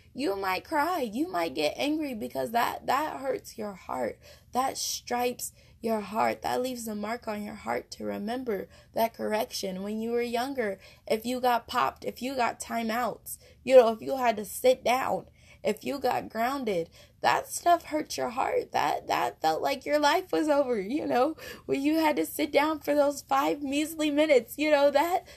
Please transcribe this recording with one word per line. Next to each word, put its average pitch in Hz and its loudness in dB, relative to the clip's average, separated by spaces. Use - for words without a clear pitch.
You 294 -2
might 381 -2
cry. 330 0
You 247 -2
might 170 -2
get 151 0
angry 294 -2
because 226 -6
that, - 0
that 277 -2
hurts - -6
your 208 -8
heart. - -6
That 262 -2
stripes - -4
your 220 -2
heart. 226 -2
That 247 0
leaves 240 -6
a 214 -6
mark 214 -6
on 208 -6
your 214 -10
heart 233 -6
to 214 -10
remember 208 -4
that 226 0
correction 208 -4
when 214 -6
you 226 -4
were 240 0
younger. 240 -2
If 220 0
you 247 -2
got 240 2
popped, - 0
if 202 -8
you 262 -4
got 233 0
timeouts, 233 -4
you 254 6
know, 233 12
if 226 -2
you 269 -4
had 233 2
to 214 -8
sit 254 2
down, 240 0
if 214 -2
you 254 -4
got 240 -2
grounded, 220 -2
that - 0
stuff 339 2
hurt - -4
your 262 -2
heart. - -2
That, 131 0
that - -2
felt 160 2
like 277 -2
your 294 2
life 311 2
was 320 0
over, 277 2
you 226 -4
know, 277 2
when 269 0
you 302 2
had 302 2
to 320 0
sit 302 -4
down 294 2
for 294 0
those 285 2
five 285 0
measly 302 -2
minutes, 285 4
you 302 2
know, 285 6
that, 339 2